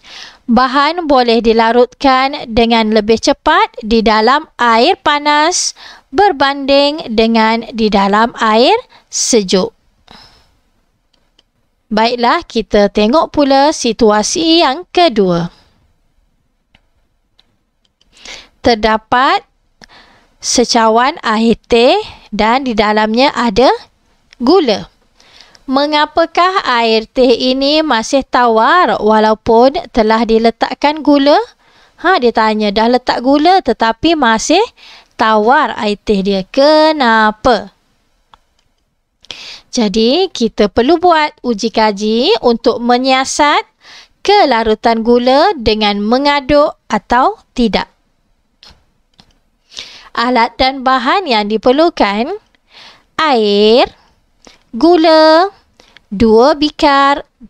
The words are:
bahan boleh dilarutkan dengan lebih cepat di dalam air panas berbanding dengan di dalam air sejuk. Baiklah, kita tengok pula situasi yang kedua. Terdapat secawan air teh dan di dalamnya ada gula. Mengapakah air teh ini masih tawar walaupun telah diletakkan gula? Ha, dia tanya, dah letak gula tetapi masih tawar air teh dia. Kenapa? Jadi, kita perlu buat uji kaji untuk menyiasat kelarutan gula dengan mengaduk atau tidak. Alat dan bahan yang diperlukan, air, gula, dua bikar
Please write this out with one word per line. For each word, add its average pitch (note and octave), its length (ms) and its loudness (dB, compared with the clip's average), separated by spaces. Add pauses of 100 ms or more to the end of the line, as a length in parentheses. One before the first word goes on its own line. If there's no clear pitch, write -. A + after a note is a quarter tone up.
(480)
bahan C#4 560 0
boleh A#3+ 400 2
dilarutkan B3 1040 0
dengan A3+ 480 0
lebih A3 240 0
cepat D#4+ 640 -2
di A3+ 160 0
dalam A3+ 560 0
air A#3+ 480 2
panas D4 720 -2 (320)
berbanding C#4+ 1040 0
dengan A3+ 560 0
di G#3+ 240 -2
dalam G#3 480 0
air A#3 320 2 (400)
sejuk. F#3+ 640 -2 (2250)
Baiklah, A#3+ 520 0
kita G#3 440 0
tengok B3+ 440 0
pula C#4 400 2
situasi B3+ 920 0
yang C#4+ 240 -4
kedua. F#3+ 640 0 (3000)
Terdapat A#3+ 840 0 (960)
secawan A#3 840 0
air A3+ 320 0 (120)
teh B3 280 2 (360)
dan A3+ 320 -2
di A#3 120 -4
dalamnya G#3+ 560 0
ada A#3+ 400 0 (640)
gula. B3 560 0 (760)
Mengapakah D4+ 960 -2
air A3+ 400 -2
teh B3 320 0 (160)
ini C#4+ 320 0
masih C4 400 -2
tawar B3 760 2
walaupun A3 760 2 (160)
telah A3 320 0
diletakkan A3+ 800 -2
gula? C#4+ 320 4 (640)
Ha, F#4 200 0
dia A#3 120 0
tanya, G#3+ 400 -2
dah A3 160 0
letak B3 320 -2
gula D4+ 400 2
tetapi A#3 560 -2
masih C#4+ 480 0 (540)
tawar A3+ 580 0
air G#3 220 -6
teh G3+ 240 -4
dia. F#3+ 260 -4
Kenapa? C4 1300 0 (1900)
Jadi, A#3 640 -2
kita G#3+ 400 -2
perlu E4+ 240 2
buat D#4+ 480 0
uji A#3 240 -4
kaji A3 720 -2
untuk A#3 400 0
menyiasat C4 840 0 (580)
kelarutan A3+ 800 0
gula B3+ 540 2
dengan G#3+ 420 -2
mengaduk C#4+ 880 0
atau C4 480 -2 (160)
tidak. G#3+ 380 -2 (2250)
Alat A#3+ 400 -2
dan C4+ 240 -2
bahan C4 480 -2
yang G#3+ 180 -2
diperlukan, B3 840 0 (880)
air, A3+ 640 2 (880)
gula, D#4+ 800 2 (560)
dua A3+ 480 2
bikar C#4+ 720 0 (220)